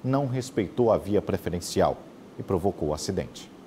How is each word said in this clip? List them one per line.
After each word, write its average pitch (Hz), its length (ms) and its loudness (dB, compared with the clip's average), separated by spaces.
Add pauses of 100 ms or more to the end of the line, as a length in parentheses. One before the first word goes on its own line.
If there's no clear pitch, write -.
não 135 240 0
respeitou 120 640 0
a 95 60 6
via 98 240 2
preferencial 87 760 0 (400)
e - 60 -10
provocou 90 460 -2
o 76 40 0
acidente. - 640 -6 (100)